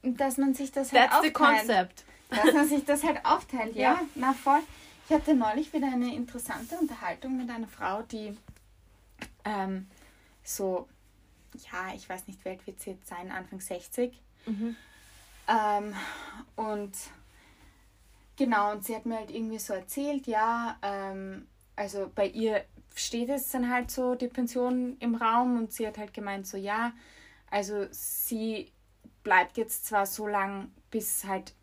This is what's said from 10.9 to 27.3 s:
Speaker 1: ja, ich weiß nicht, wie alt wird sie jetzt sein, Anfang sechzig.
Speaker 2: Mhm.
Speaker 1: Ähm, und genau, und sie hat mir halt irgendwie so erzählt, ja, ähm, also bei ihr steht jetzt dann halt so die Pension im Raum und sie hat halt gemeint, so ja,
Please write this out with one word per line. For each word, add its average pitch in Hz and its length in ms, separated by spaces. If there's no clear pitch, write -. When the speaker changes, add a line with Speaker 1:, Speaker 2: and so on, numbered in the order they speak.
Speaker 1:
ja, 185 240
ich - 140
weiß 185 180
nicht, 196 180
wie 190 40
alt 185 180
wird 190 120
sie - 120
jetzt 190 160
sein, 180 240
Anfang 185 280
sechzig. 240 540
Speaker 2:
Mhm. 226 300
Speaker 1:
Ähm, 208 460
und 208 380
genau, 214 360
und 208 120
sie 226 120
hat 220 100
mir 226 120
halt 214 140
irgendwie 220 280
so 220 140
erzählt, 277 540
ja, 233 540
ähm, 196 680
also 196 380
bei 202 140
ihr 220 360
steht 240 340
jetzt 269 240
dann 247 180
halt 247 200
so 247 240
die 247 120
Pension 247 720
im 233 160
Raum 240 420
und 220 160
sie 226 140
hat 214 100
halt 208 160
gemeint, 196 340
so 196 100
ja, 214 360